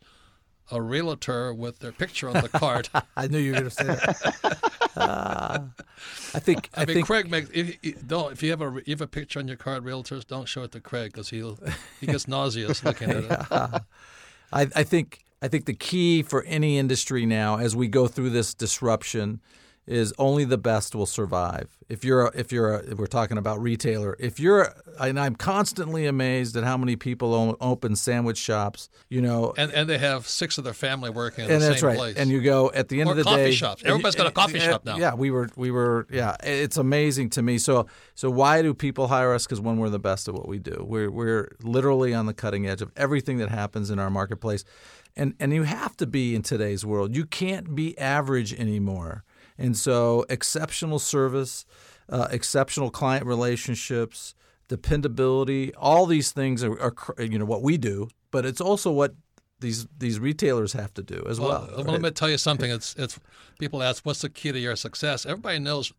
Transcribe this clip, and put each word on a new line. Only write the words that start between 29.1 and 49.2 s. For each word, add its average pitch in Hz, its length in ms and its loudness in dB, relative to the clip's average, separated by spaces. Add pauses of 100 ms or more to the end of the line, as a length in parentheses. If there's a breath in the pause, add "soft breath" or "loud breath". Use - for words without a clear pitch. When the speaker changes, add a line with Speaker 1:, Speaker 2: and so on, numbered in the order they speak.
Speaker 2:
know. 117 340 2
Speaker 1:
And, 147 160 0
and 151 160 2
they 156 80 2
have 135 320 0
six - 300 -2
of 139 60 -8
their 120 100 -6
family 131 340 -4
working 117 380 -6
at - 40 -2
Speaker 2:
And 151 120 6
Speaker 1:
the 151 60 6
Speaker 2:
that's 139 120 4
Speaker 1:
same 160 80 4
Speaker 2:
right. 120 80 4
Speaker 1:
place. 117 220 -2
Speaker 2:
And 139 100 4
you 131 140 4
go, 135 320 6
at 131 160 0
the 135 100 0
end 156 80 4
Speaker 1:
Or 180 40 2
Speaker 2:
of 147 40 2
the 151 80 2
Speaker 1:
coffee 139 200 6
Speaker 2:
day, 135 80 6
Speaker 1:
shops. 117 280 -2
Speaker 2:
and 147 80 0
Speaker 1:
Everybody's 196 280 4
Speaker 2:
you, - 80 4
Speaker 1:
got - 20 4
a 160 80 2
coffee 196 240 4
Speaker 2:
and, 170 40 2
Speaker 1:
shop 143 220 2
now. 170 140 -4
Speaker 2:
yeah, 165 160 2
we 135 160 0
were, 123 260 0
we 127 140 -2
were, 120 400 2
yeah, 120 320 0
it's 143 340 0
amazing 139 540 2
to - 100 -2
me. 120 160 2
So, 120 300 4 (280 loud breath)
so 135 140 -2
why 135 320 6
do 156 140 2
people 135 340 0
hire 127 240 4
us? 120 140 0
'Cause 113 120 -4
one, 113 200 0
we're 110 100 0
the 104 100 -2
best 98 300 -2
at 101 60 -6
what - 140 -8
we 98 100 -6
do. 87 280 -8
We're, 107 240 -2
we're 113 380 0 (140)
literally 131 500 2
on 113 140 0
the 107 80 -2
cutting 101 320 -2
edge 95 160 -2
of - 120 -8
everything 139 440 0
that 107 100 -2
happens 104 400 -4
in 101 100 -2
our 98 120 -2
marketplace. 98 560 -2 (500 loud breath)
And, 139 240 -2
and 143 140 2
you 160 80 2
have 190 340 -2
to 165 100 -2
be 120 280 0
in 107 80 0
today's 104 420 -2
world. 107 320 0
You 160 80 0
can't 185 500 -4
be 160 240 -4
average 135 540 0
anymore. 101 720 -4 (360 soft breath)